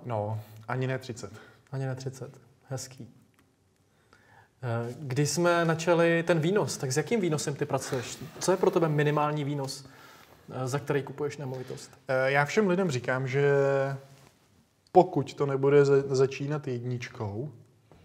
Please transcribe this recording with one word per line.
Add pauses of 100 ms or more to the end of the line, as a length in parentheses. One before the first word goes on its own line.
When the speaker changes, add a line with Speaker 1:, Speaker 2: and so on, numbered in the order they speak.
Speaker 1:
No, (280)
ani
ne
třicet. (380)
Speaker 2:
Ani
ne
třicet. (300)
Hezký. (1500)
Eh,
když
jsme
načali
ten
výnos,
tak
s
jakým
výnosem
ty
pracuješ? (220)
Co
je
pro
tebe
minimální
výnos, (680)
eh,
za
který
kupuješ
nemovitost? (160)
Speaker 1:
Eh,
já
všem
lidem
říkám,
že (1500)
pokud
to
nebude
za-,
začínat
jedničkou (540)